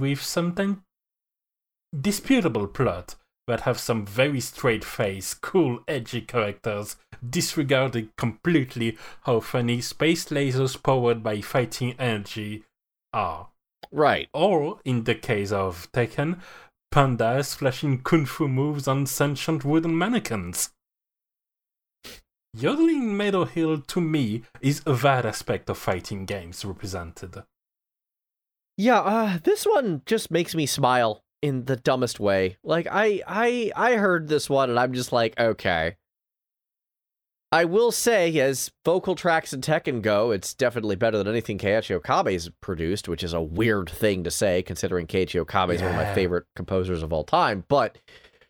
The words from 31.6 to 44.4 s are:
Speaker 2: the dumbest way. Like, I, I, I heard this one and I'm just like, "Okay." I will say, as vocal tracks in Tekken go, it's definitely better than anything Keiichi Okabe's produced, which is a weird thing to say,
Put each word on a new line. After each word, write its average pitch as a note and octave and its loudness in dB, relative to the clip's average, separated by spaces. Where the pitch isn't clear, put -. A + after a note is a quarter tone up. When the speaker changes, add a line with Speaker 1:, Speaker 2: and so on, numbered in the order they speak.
Speaker 2:
the C3 0
dumbest B2+ 0
way. F#2+ 2
Like, D#3+ 0
I, G#3 2
I, A#3 0
I A3+ 4
heard F3 2
this D3 0
one C3+ 4
and A#2+ 4
I'm B2+ 2
just B2 -2
like, A#2 2
"Okay." F2+ 2
I E3 4
will G#3+ 4
say, F3 2
as C3+ 0
vocal F3+ 2
tracks D#3+ 0
in C3+ -8
Tekken D3+ 0
go, G#2+ 4
it's G2 -2
definitely A2+ 0
better G#2+ 2
than G2 0
anything G#2+ -2
Keiichi G2+ 0
Okabe's G#2+ 0
produced, F2 -4
which E2+ -4
is E2+ -4
a E2 -2
weird F#2+ 0
thing G2+ 0
to E2 -4
say, F#2 2